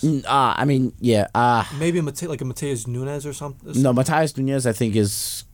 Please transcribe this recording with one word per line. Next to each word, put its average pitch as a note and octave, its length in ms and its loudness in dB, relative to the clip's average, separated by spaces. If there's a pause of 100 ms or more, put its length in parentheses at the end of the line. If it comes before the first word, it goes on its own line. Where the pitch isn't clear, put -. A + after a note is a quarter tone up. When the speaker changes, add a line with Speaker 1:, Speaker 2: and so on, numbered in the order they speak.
Speaker 1:
N-, D3+ 220 0
uh, C3 300 4
I B2 80 0
mean, C3 360 2
yeah. A2+ 340 4
Uh, A#2 300 4 (140)
Speaker 2:
Maybe E3+ 220 0
Mate-, D#3 280 -6
like C#3+ 120 -6
a C#3+ 40 -6
Mateus B2+ 420 -6
Nunes C#3 400 -6
or C#3+ 60 -8
something. C3+ 500 -4
Speaker 1:
no, B2+ 100 4
Mateus D3+ 440 2
Nunes, C3+ 320 0
I A2+ 40 2
think, A2 220 0
is - 600 -2